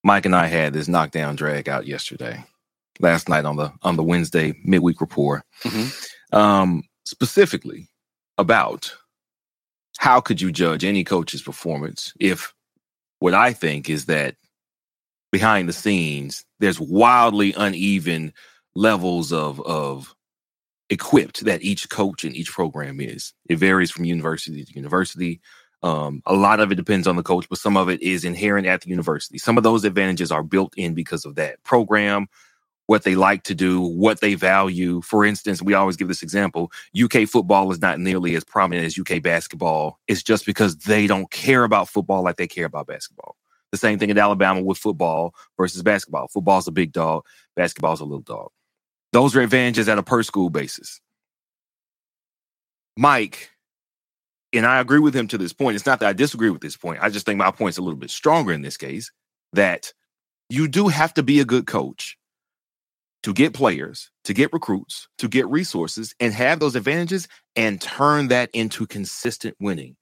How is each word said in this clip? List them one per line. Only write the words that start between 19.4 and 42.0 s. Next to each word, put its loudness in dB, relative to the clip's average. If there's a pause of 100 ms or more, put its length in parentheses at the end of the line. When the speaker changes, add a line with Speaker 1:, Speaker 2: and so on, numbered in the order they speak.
Speaker 1:
of -6 (760)
equipped 2
that -2
each -6
coach -4
and -8
each -10
program -6
is. -12 (140)
It 0
varies 2
from -8
university -4
to -20
university. -4 (420)
Um, -4
a 2
lot 6
of 4
it 2
depends 0
on 2
the -2
coach, -2
but -6
some 2
of 4
it -2
is -2
inherent 0
at 0
the -14
university. -4
Some 0
of 4
those 4
advantages 0
are -2
built -2
in -4
because -8
of -16
that -6
program, 0 (580)
what 4
they 2
like 4
to -6
do, 0
what 2
they 2
value. 0
For 2
instance, -2
we 2
always 2
give -6
this -6
example. -2 (220)
U 4
K 2
football 4
is -4
not 0
nearly 0
as -2
prominent -2
as -6
U -6
K -4
basketball. -2
It's -2
just 0
because 0
they 2
don't 0
care 2
about 2
football -2